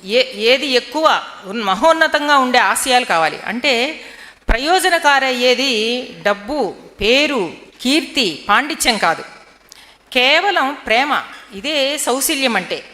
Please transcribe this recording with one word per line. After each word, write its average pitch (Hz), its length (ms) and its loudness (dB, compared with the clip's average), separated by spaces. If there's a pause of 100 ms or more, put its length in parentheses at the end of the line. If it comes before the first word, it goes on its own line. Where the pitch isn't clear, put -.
ఏ-, 220 300 0
ఏది 240 320 2
ఎక్కువ 262 560 0 (220)
ఉన్-, 220 180 -8
మహోన్నతంగా 294 760 2
ఉండే 254 200 2
ఆశయాలు 240 460 2
కావాలి. 160 400 0
అంటే 247 560 -2 (480)
ప్రయోజనకారయ్యేది 262 1500 2 (200)
డబ్బు, 202 520 -2 (260)
పేరు, 247 520 0 (300)
కీర్తి, 254 680 -2
పాండిత్యం 262 500 0
కాదు, 165 260 0 (880)
కేవలం 294 640 2 (100)
ప్రేమ. 240 360 0 (320)
ఇదే 277 440 -4
సౌశల్యం 269 580 -2
అంటే. 175 380 -6